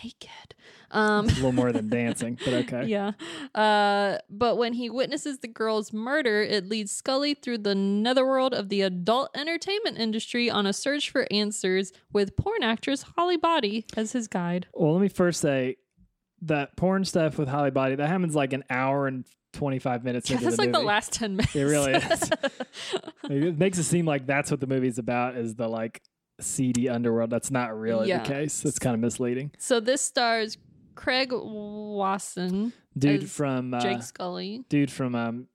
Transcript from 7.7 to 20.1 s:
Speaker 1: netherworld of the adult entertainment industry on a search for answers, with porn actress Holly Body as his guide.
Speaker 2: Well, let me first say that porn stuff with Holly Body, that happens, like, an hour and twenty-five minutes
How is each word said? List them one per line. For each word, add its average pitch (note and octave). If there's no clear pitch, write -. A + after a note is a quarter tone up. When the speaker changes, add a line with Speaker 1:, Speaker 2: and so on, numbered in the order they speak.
Speaker 1:
netherworld B3+
of G#3
the G3+
adult F#3+
entertainment E4+
industry A3+
on G#3
a G3
search C#4+
for -
answers, G3
with G3+
porn G#4
actress A#3
Holly F4
Body C4
as A3
his A#3
guide. F3
Speaker 2:
Well, D#3
let F3+
me G3+
first F3
say C3
that D3
porn F#3+
stuff D#3+
with D3+
Holly C#3+
Body, C3
that C#3+
happens, F3
like, C#3
an C3
hour C3+
and C3
twenty-five C3
minutes B2